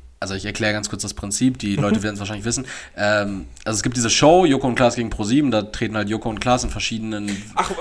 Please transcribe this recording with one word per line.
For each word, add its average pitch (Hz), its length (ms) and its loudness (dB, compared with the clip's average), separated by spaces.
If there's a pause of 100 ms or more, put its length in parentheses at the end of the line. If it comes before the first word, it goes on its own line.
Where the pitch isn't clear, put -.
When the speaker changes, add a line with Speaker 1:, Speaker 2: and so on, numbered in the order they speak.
(200)
Speaker 1:
also 98 160 -6
ich 95 100 -6
erkläre 107 280 0
ganz 104 140 -4
kurz 98 140 -6
das 104 140 -8
Prinzip, 123 420 0
die 101 200 0
Speaker 2:
Mhm. 98 40 0
Speaker 1:
Leute 101 220 2
werden 107 100 -2
es 101 60 -10
wahrscheinlich 104 260 -8
wissen. 120 220 -4 (280)
Ähm, 104 520 0 (160)
also 110 140 -2
es - 40 -2
gibt 120 160 -2
diese 117 140 0
Show, 175 340 6
Joko 135 220 4
und 117 80 0
Klaas 120 200 4
gegen 113 140 -2
Pro 107 140 -4
sieben, 131 260 4
da 107 140 2
treten 107 340 -4
halt 104 120 -2
Joko 110 200 -2
und 107 120 -6
Klaas 123 220 2
in 113 60 -2
verschiedenen 110 580 -4 (280)
Speaker 2:
Ach, - 260 0